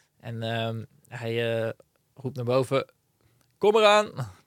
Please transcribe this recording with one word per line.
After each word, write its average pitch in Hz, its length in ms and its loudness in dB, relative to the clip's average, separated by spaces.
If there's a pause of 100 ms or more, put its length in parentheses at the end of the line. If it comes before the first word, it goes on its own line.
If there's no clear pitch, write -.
(200)
En, 113 240 -12
ehm, 113 400 -4 (240)
hij, 117 580 -4
eh, 110 40 -4 (460)
roept - 200 -10
naar 123 100 -6
boven, 131 400 0 (720)
"Kom 208 180 4
eraan!" 208 360 6 (360)